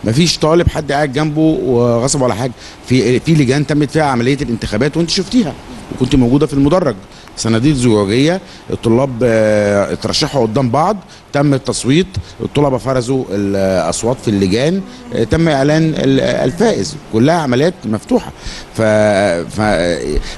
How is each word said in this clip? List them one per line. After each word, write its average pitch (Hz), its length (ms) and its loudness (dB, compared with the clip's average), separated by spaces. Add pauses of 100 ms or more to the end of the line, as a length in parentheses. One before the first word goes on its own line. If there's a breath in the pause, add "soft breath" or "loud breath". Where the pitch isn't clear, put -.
مفيش 139 340 0
طالب 165 300 4
حد 147 240 -2
قاعد 143 220 0
جنبه 151 280 -2
وغصب 127 800 2
ولا 123 120 2
حاجة. 117 180 -4 (360 loud breath)
في، 120 320 2
في 160 140 0
لجان 139 340 2
تمت 151 240 0
فيها 160 120 2
عملية 131 380 0
الانتخابات 120 560 -2
وانت 165 120 -2
شفتيها 196 440 -2 (420)
وكنت 127 200 0
موجودة 131 320 4
في 143 60 -6
المدرج، 143 420 2 (420 loud breath)
صناديق 120 380 2
زجاجية، 123 680 2 (280 loud breath)
الطلاب، 117 400 0 (140)
آه، 104 680 2
اترشحوا 127 480 -2
قدام 117 280 0
بعض، 165 280 0 (360 loud breath)
تم 143 200 2
التصويت، 131 540 0 (340 loud breath)
الطلبة 139 360 0
فرزوا 127 540 -2
الأصوات 98 920 0
في - 40 -2
اللجان، 113 540 0 (320 loud breath)
آه، 117 100 0
تم 165 240 2
إعلان 151 360 2
ال-، 135 360 0
الفائز، 127 760 -2 (180)
كلها 135 220 4
عمليات 147 380 0 (120)
مفتوحة. 113 460 -2 (420 loud breath)
ف-، 113 80 -2 (760)
ف-، 82 600 0 (180 loud breath)